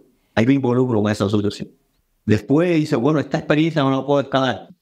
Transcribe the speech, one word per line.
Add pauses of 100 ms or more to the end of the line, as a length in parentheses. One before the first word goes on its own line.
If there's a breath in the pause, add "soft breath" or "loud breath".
(360)
Ahí
me
involucro
con
esa
asociación. (560)
Después
dice,
bueno,
esta
experiencia
no
la
puedo
escalar. (140)